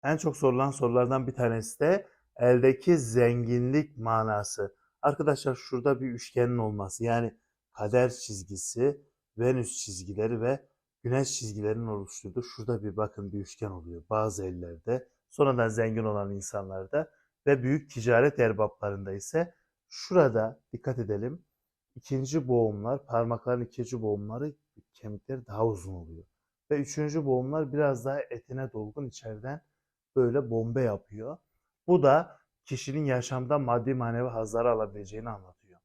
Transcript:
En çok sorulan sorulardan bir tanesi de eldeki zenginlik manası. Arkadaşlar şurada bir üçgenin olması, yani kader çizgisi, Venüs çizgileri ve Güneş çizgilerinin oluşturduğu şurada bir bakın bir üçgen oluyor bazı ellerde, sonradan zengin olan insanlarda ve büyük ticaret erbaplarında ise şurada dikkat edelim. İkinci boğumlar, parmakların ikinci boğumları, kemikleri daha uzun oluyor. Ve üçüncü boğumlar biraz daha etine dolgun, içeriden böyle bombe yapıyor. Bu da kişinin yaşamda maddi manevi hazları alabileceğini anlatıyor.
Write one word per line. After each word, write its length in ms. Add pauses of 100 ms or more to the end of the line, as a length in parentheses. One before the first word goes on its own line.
En 120
çok 200
sorulan 340
sorulardan 560
bir 80
tanesi 460
de 280 (280)
eldeki 640
zenginlik 1000
manası. 800 (260)
Arkadaşlar 520
şurada 460
bir 100
üçgenin 480
olması, 460
yani 300 (380)
kader 380
çizgisi, 920 (380)
Venüs 380
çizgileri 640
ve 300 (320)
Güneş 360
çizgilerinin 480
oluşturduğu 560
şurada 420
bir 120
bakın 360
bir 80
üçgen 300
oluyor 400
bazı 340
ellerde, 640 (220)
sonradan 380
zengin 360
olan 260
insanlarda 800 (360)
ve 160
büyük 280
ticaret 480
erbaplarında 720
ise 420 (340)
şurada 720 (120)
dikkat 260
edelim. 460 (500)
İkinci 540
boğumlar, 580
parmakların 580
ikinci 380
boğumları, 520 (400)
kemikleri 520
daha 200
uzun 280
oluyor. 300 (460)
Ve 100
üçüncü 460
boğumlar 460
biraz 320
daha 160
etine 520
dolgun, 340
içeriden 560 (540)
böyle 340
bombe 320
yapıyor. 540 (500)
Bu 160
da 360 (260)
kişinin 400
yaşamda 540
maddi 360
manevi 340
hazları 420
alabileceğini 580
anlatıyor. 560